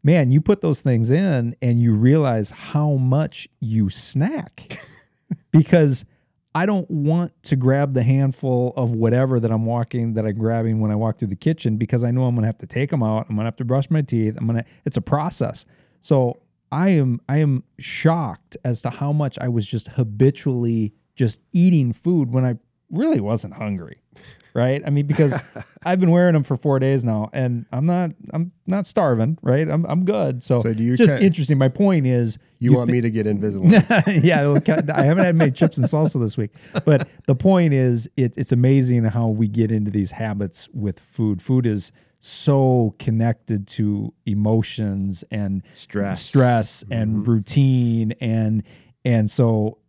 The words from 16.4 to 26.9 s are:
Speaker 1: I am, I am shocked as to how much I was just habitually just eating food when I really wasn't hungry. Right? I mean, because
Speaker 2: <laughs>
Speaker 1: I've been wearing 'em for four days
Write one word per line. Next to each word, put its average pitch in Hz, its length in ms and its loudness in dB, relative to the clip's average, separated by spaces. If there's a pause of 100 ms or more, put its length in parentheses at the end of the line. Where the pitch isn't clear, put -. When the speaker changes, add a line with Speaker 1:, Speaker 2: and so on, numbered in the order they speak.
Speaker 1:
I 170 180 2
am, 135 380 2
I 139 100 0
am 143 260 0 (140)
shocked - 840 -4
as 120 200 -4
to 120 60 -6
how 139 220 -6
much 147 280 -2
I 127 100 -6
was 117 180 -2
just - 220 -8
habitually 117 1040 0 (220)
just 117 240 -2 (120)
eating 170 420 2
food 160 380 -2
when 127 140 0
I 123 100 -2 (340)
really 277 300 -2
wasn't 175 360 -4
hungry. - 460 -8 (540)
Right? 127 280 0
I - 60 -6
mean, 143 160 0
because 147 320 0 (240)
Speaker 2:
<laughs> - 240 -20
Speaker 1:
I've 185 140 0
been 180 100 4
wearing 175 260 4
'em 151 80 2
for 131 140 -4
four 139 220 0
days 135 240 0